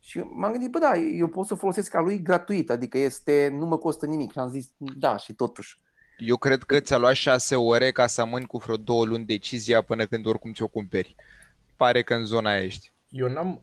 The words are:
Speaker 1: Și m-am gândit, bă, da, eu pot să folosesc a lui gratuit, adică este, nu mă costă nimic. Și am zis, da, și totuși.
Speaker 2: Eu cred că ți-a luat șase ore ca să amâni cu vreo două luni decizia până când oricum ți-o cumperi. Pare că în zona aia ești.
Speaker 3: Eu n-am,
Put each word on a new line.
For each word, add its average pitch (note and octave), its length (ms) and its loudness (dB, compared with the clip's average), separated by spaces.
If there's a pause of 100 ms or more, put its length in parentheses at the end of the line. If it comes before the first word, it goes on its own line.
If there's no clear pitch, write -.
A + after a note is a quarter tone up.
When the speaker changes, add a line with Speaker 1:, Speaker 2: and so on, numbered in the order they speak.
Speaker 1:
Și - 180 -14
m-am - 340 -6
gândit, B3 180 -4
bă, B3 80 -4
da, C#4+ 180 4
eu E3+ 320 0
pot F#3 180 -4
să G#3+ 80 -4
folosesc G3 400 -2
a E3+ 60 2
lui F#3 220 0
gratuit, F3 480 0
adică B2 280 -2
este, C#3+ 600 0
nu D#3 80 -4
mă E3 120 0
costă D#3 280 -4
nimic. D3+ 260 -4
Și - 60 -10
am B2+ 100 -4
zis, C3 280 -10
da, C3+ 400 -4
și G#2 180 -12
totuși. - 460 -6 (380)
Speaker 2:
Eu A#2 180 0
cred - 260 2
că C#3+ 180 2
ți-a C#3 180 2
luat B2 160 6
șase C3 420 2
ore A#2+ 340 4
ca B2 160 4
să A#2 140 -2
amâni A#2+ 260 -2
cu B2 120 -8
vreo A2+ 180 -4
două A2+ 280 2
luni A2+ 200 -2
decizia A2 580 0
până A2+ 240 -2
când A2+ 200 -4
oricum A2+ 260 -2
ți-o A2 160 -4
cumperi. G2 460 -4 (600)
Pare B2 260 4
că A#2+ 120 0
în A#2 100 -2
zona A2 260 0
aia G2+ 120 0
ești. F#2+ 300 -10 (160)
Speaker 3:
Eu B2+ 200 -4
n-am, D#3+ 340 -6